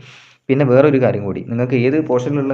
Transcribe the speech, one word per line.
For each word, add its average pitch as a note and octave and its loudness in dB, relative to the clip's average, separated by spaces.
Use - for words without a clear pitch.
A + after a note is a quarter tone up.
പിന്നെ C#3 2
വേറൊരു C3+ 4
കാര്യം G2+ 0
കൂടി, F#2+ -6
നിങ്ങൾക്ക് B2 -2
ഏത് C#3+ 0
പോർഷനിലുള്ള C#3 -2